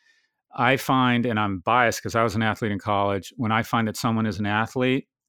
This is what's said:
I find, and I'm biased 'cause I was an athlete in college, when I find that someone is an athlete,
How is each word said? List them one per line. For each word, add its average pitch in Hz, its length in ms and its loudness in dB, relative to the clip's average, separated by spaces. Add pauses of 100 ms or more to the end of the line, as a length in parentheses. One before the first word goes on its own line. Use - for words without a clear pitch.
(580)
I 131 200 2
find, 127 480 2
and 110 120 0
I'm 101 200 -2
biased 113 440 2
'cause 104 120 -8
I 113 80 4
was 110 120 0
an 113 80 0
athlete 107 300 -2
in 98 60 -4
college, 101 580 -2
when 110 160 -2
I 113 100 2
find 113 260 0
that 104 80 -8
someone 113 280 -2
is 101 140 -4
an 104 80 -2
athlete, 127 600 0 (220)